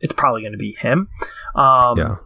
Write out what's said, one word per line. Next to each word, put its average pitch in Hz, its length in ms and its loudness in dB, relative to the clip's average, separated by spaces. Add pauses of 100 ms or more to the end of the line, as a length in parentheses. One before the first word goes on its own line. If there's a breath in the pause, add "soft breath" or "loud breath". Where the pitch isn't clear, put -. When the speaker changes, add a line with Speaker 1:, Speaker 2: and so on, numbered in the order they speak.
Speaker 1:
it's - 120 -4
probably 117 320 0
gonna 104 120 -10
be 107 220 -8
him. 156 300 0 (480 loud breath)
Um, 127 420 4
Speaker 2:
Yeah. 110 280 -2